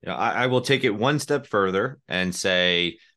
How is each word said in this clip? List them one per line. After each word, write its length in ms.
You 80
know, 60
I, 260
I 60
will 120
take 220
it 80
one 300
step 260
further 600
and 260
say, 640